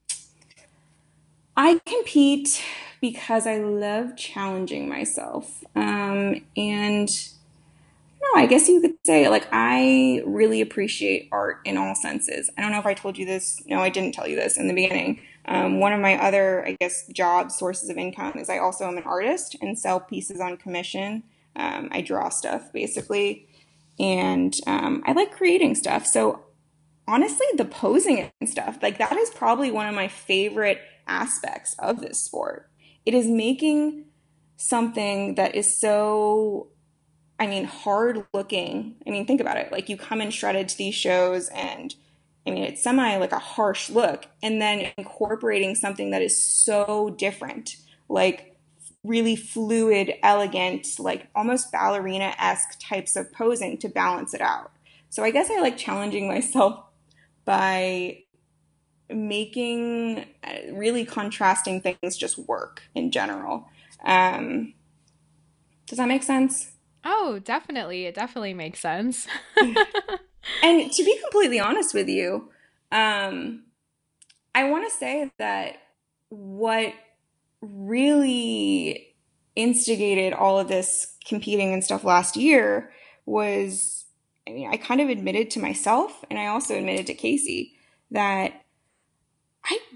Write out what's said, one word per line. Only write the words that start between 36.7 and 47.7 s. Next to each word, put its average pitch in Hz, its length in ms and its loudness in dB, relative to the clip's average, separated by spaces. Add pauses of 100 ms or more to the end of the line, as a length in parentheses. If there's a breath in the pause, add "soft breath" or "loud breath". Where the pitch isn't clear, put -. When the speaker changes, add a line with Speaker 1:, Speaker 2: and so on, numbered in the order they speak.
Speaker 1:
I 220 100 0
mean, 196 160 -4
hard 214 680 0
looking. 196 640 -4 (100)
I - 40 -6
mean, 202 160 -4
think 262 140 4
about - 160 2
it. - 160 -4
Like, 196 160 -4
you 202 80 -6
come 220 240 -6
in 214 100 -4
shredded 196 380 -2
to - 100 -6
these 202 160 -4
shows 180 540 2
and, - 460 -8 (520 soft breath)
I - 40 -2
mean, 190 120 -2
it's - 200 -6
semi, 247 340 2
like, 185 160 0
a 185 60 0
harsh - 520 -2
look, 190 360 2 (160)
and 220 200 0
then 208 340 0
incorporating 208 800 -2
something 202 380 -4
that 190 100 0
is - 200 2
so 208 680 2
different, - 640 -6 (320 soft breath)